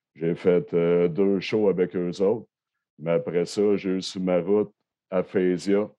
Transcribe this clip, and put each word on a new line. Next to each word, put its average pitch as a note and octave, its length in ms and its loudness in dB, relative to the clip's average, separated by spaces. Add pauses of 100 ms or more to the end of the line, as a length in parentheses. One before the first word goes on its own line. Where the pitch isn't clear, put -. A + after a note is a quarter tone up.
(160)
J'ai E2 200 -2
fait, F2+ 380 0
euh, F2 360 2
deux G2 320 0
shows G#2+ 280 0
avec F2+ 260 0
eux F2 140 -2 (120)
autres. G#2 260 0 (500)
Mais D#2+ 140 -4
après E2+ 340 0
ça, G#2 300 2
j'ai F#2+ 220 -4
eu F#2 40 -4
sur F#2 200 -8
ma F2+ 180 2
route G2+ 320 0 (400)
Aphasia, F#2 880 0